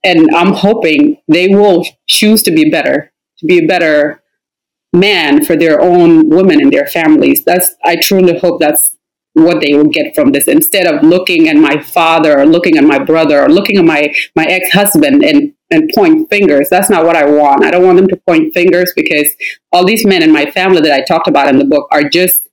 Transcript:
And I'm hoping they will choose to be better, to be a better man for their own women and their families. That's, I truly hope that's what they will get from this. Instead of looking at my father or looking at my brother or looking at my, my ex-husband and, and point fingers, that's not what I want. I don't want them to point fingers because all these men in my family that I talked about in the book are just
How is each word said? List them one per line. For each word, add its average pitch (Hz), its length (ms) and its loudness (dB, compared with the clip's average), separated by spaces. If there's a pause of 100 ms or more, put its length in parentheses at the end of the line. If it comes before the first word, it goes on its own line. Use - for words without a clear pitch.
And 160 280 2
I'm 180 200 0
hoping 170 640 0 (100)
they 175 220 0
will 196 360 2 (220)
choose 214 360 0
to 190 80 -2
be 156 180 0
better, 143 420 -4 (280)
to 160 60 -14
be 175 140 2
a 160 80 -2
better 156 540 -2 (720)
man 175 500 0
for 165 140 -2
their 160 240 0
own 170 480 2
women 160 320 2
and 139 100 2
their 143 160 -2
families. 156 580 0
That's, 180 380 -2
I 170 140 -2
truly 175 420 0
hope 175 220 -4
that's - 340 -4 (380)
what 160 280 2
they 143 120 -2
will 151 160 2
get 151 240 -6
from 147 180 0
this. 139 160 -2
Instead 170 380 -2
of 151 180 -2
looking 170 460 0
at 151 60 -2
my 147 260 2
father 160 580 0
or 139 60 2
looking 160 320 2
at 135 60 2
my 143 160 2
brother 151 420 0
or 135 80 2
looking 202 280 0
at 170 80 2
my, 147 280 0 (220)
my 160 100 0
ex-husband 170 760 0
and, 147 300 0 (180)
and 156 240 0
point 160 340 2
fingers, 196 400 0
that's 190 200 -2
not 165 160 0
what 165 100 0
I 151 100 0
want. 147 400 2
I 156 60 -2
don't 180 120 0
want 180 140 4
them 190 120 2
to 185 180 -6
point 160 260 0
fingers 180 420 0
because 151 320 -4 (440)
all 180 140 2
these 214 200 -2
men 185 160 2
in 156 100 2
my 147 200 0
family 185 300 0
that 151 100 0
I 135 100 0
talked - 260 -2
about 143 200 0
in 135 100 2
the 139 80 0
book 139 260 -2
are 147 160 0
just 180 460 -4